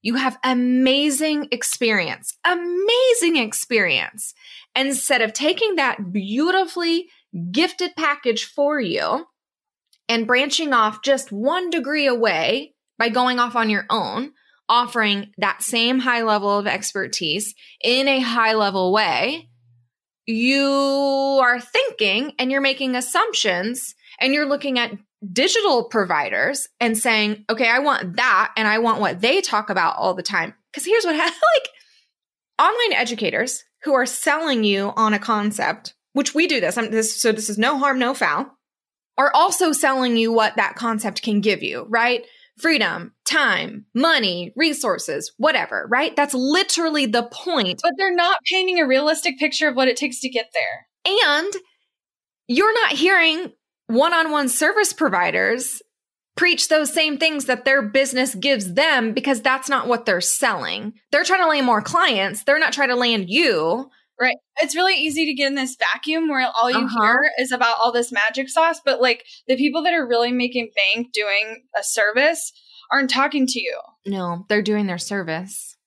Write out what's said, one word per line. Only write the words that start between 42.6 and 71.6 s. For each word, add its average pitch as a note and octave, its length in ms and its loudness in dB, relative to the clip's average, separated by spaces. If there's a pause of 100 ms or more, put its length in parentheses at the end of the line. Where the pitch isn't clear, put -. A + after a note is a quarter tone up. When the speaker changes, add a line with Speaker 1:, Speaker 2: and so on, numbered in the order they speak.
Speaker 1:
time, A3 720 -2
money, A3 600 0
resources, A#3 840 -2
whatever, A3 520 0
right? D4+ 240 0
That's C#4+ 200 0
literally D4+ 720 0
the A#3 180 0
point. A#3+ 580 -4
Speaker 2:
But F4 140 0
they're F#4+ 180 0
not F4 300 2
painting F#4 340 0
a D4+ 80 2
realistic D4 520 0
picture D4+ 300 0
of B3 80 -2
what C4 120 4
it B3 80 0
takes B3 240 -6
to C4 80 -6
get A#3 240 -6
there. A#2 340 -4 (320)
Speaker 1:
And E4 340 2 (960)
you're G4 340 2
not F4+ 100 0
hearing E4 600 2 (340)
one-on-one D4+ 640 2
service G4+ 420 2
providers F#3+ 880 0 (560)
preach F4 320 0
those D4+ 240 2
same D#4 260 0
things D#4 280 0
that B3 180 -2
their C4+ 180 4
business C4 540 0
gives G3+ 380 0
them B3+ 380 2
because A#3 300 -2
that's C4+ 260 0
not C4+ 200 0
what A3+ 180 0
they're F3+ 140 2
selling. F3 720 -2 (180)
They're D#4 140 2
trying F#4 180 2
to E4 60 4
land C#4+ 180 2
more A3 160 4
clients. G#3+ 640 0
They're C#4+ 140 2
not D#4 140 0
trying C#4 160 0
to B3 80 0
land A#3 320 0
you. A3 640 0 (280)
Speaker 2:
Right. B3 180 0 (220)
It's D#4 180 0
really F#4 200 2
easy D4+ 300 -2
to D4+ 80 -4
get C4+ 140 0
in C#4 60 -2
this C4 220 -4
vacuum D4+ 520 -2
where C4 180 0 (100)
all A#3 140 2
you B3+ 160 0
Speaker 1:
Uh-huh. A3+ 160 -2
Speaker 2:
hear A#3+ 180 4 (180)
is B3+ 140 -2
about A#3 280 2
all A#3 100 4
this A#3+ 220 -2
magic A3 360 -2
sauce, E4 360 2
but, C4 160 2
like, B3 240 2 (240)
the B3+ 80 4
people D4 260 0
that F4 120 2
are D4+ 120 0
really A#3+ 240 2
making B3 460 -2
bank G#3+ 360 0
doing G#3+ 520 -4 (120)